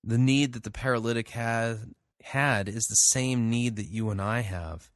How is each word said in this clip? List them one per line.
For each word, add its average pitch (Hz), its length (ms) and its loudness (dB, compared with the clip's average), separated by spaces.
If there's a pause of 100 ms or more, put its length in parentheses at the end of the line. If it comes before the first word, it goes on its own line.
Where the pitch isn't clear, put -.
The 113 160 0
need 135 340 4
that 113 100 -10
the 107 80 -10
paralytic 117 580 -2
had, 117 640 -4 (280)
had 123 460 0
is 113 160 -4
the 101 100 -4
same 127 540 2
need 117 280 0
that 104 100 -6
you 107 240 -2
and 98 100 -2
I 110 200 2
have. 87 540 -8